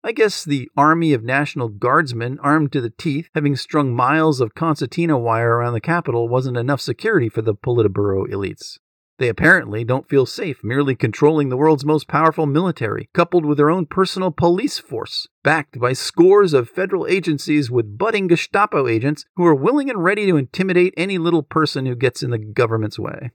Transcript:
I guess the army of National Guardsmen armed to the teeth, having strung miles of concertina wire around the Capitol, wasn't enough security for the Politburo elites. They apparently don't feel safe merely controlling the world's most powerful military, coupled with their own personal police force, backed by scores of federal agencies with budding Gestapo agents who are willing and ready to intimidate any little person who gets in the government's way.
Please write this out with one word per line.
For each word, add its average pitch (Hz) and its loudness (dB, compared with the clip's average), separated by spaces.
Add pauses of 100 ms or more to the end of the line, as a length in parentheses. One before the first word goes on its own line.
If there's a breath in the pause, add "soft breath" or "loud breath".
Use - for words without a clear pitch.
I 226 -4
guess 214 0
the 143 -4
army 156 4
of 110 -4
National 131 -2
Guardsmen 123 -2
armed 147 2
to 143 0
the 117 -6
teeth, 156 -6
having 143 0
strung 139 -2
miles 139 2
of 113 -2
concertina 160 -2
wire 117 0
around 120 -2
the 113 -4
Capitol, 127 -2
wasn't 127 -2
enough 127 -2
security 143 0
for 110 -4
the 107 -2
Politburo 101 0
elites. 101 -8 (420)
They 127 0
apparently 117 2
don't 127 -2
feel 139 4
safe - -10
merely 135 0
controlling 147 2
the 127 -2
world's 147 2
most 151 0
powerful 156 0
military, 139 -2
coupled 170 2
with 147 2
their 147 4
own 175 0
personal 185 -2
police 180 0
force, - -10 (160)
backed 143 0
by 123 0
scores 185 4
of 123 2
federal 185 -4
agencies 151 -2
with 110 -2
budding 202 -2
Gestapo 170 0
agents 117 -2 (120)
who 175 2
are 160 8
willing 254 0
and 208 -4
ready 202 0
to 180 4
intimidate 180 0
any 190 -4
little 165 0
person 143 -2
who 123 -4
gets 123 -2
in 127 -4
the 117 -2
government's 110 -2
way. 117 -10